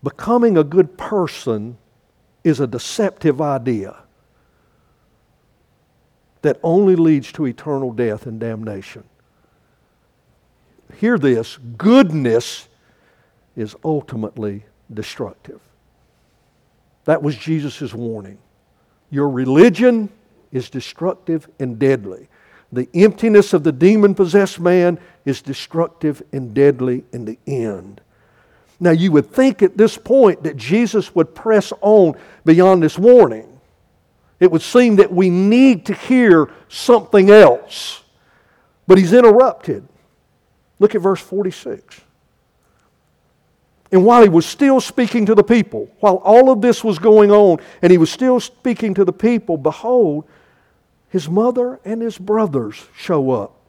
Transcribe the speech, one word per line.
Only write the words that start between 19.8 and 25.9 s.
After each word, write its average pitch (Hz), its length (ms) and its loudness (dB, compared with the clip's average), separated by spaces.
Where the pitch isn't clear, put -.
is 127 180 -10
destructive 165 800 -10
and 123 180 -10
deadly. 110 520 -4
The 127 220 -8
emptiness 208 580 2
of 170 120 -2
the 160 80 -2
demon-possessed 196 880 0
man 175 400 0
is 135 160 -8
destructive - 880 -8